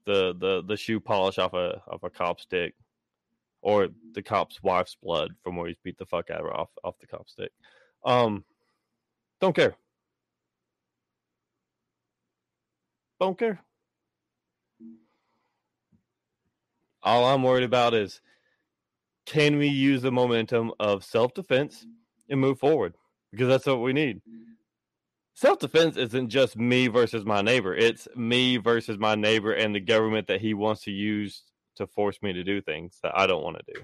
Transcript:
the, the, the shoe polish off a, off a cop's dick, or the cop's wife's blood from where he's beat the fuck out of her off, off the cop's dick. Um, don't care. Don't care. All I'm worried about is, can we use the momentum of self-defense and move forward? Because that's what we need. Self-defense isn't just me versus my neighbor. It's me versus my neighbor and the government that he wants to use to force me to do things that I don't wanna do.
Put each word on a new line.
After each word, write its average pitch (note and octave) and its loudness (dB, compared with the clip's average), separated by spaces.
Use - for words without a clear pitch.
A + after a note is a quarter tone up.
the, F#2+ 2
the, F#2 -2
the G#2 -4
shoe A2 -4
polish G2 0
off F#2 -2
a, F2+ -4
off E2+ -12
a F2+ -10
cop's F2 -6
dick, F2 -4
or G2+ 2
the G2+ -10
cop's - -4
wife's F2+ -2
blood E2+ -4
from F2+ -8
where E2+ -6
he's E2 -10
beat F2+ -12
the F#2 -16
fuck E2+ -6
out D#2+ -8
of D#2 -8
her D#2 -8
off, E2 -8
off - -10
the - -20
cop's - -18
dick. F#2 -10
Um, A#2 2
don't F#3+ 2
care. C3+ 2
Don't F#3 -2
care. A3 -4
All A#2 4
I'm C3 4
worried B2+ 4
about A#2+ 2
is, G#2 -2
can D3 2
we D3 2
use C3+ 2
the C3 -2
momentum A#2 0
of G2+ 0
self-defense C3 -2
and C3+ -2
move C3+ 2
forward? C3 0
Because A#2 -2
that's B2+ 2
what C3+ 2
we B2+ 0
need. C3 -2
Self-defense E3 2
isn't B2 -4
just B2 2
me B2 2
versus A2+ 0
my G#2 0
neighbor. G2+ 2
It's A2+ 0
me B2 0
versus A2+ -2
my G#2+ 2
neighbor G#2+ 2
and G#2+ 0
the G#2 -4
government A2 0
that G2 -2
he A2 -2
wants G#2+ -2
to G#2+ -10
use G#2 -6
to G2 -8
force G2+ -4
me G2 -4
to F2 -8
do G2 -2
things D#2+ -10
that D#2+ -4
I F#2+ 4
don't F2 0
wanna E2 -8
do. - -16